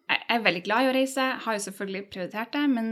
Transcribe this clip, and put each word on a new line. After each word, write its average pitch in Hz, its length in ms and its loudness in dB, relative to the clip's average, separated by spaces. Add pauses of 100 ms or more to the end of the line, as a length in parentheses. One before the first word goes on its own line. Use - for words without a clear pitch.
jeg - 220 2
er 226 160 2
veldig 180 200 2
glad 220 200 2
i 269 60 4
å 262 40 2
reise, 262 340 2 (120)
har 226 160 -2
jo 202 80 -4
selvfølgelig 196 460 -6
prioritert 208 420 -8
det, 294 160 2
men 226 240 2